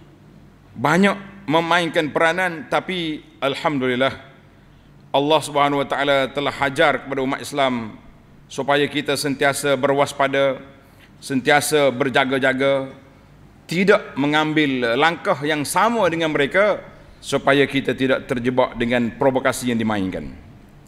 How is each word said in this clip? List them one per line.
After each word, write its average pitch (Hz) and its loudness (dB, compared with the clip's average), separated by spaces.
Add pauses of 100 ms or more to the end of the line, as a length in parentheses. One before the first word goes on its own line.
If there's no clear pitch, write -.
(720)
banyak 175 0
memainkan 165 2
peranan, 165 0
tapi 160 -4 (240)
alhamdulillah 131 0 (1000)
Allah 147 2
Subhanahu 143 0
Wa - -8
Taala 139 0 (140)
telah 139 -4
hajar 139 0
kepada 135 -6
umat 131 -4
Islam 127 -4 (520)
supaya 143 0
kita 143 -2
sentiasa 139 0
berwaspada, 139 0 (640)
sentiasa 143 2
berjaga-jaga, 135 0 (720)
tidak 185 2
mengambil 147 0
langkah 160 0
yang 147 -2
sama 214 0
dengan 165 -2
mereka, 156 0 (320)
supaya 139 2
kita 135 -2
tidak 131 0
terjebak 127 0
dengan 120 0
provokasi 127 0
yang 113 0
dimainkan. 95 -4 (520)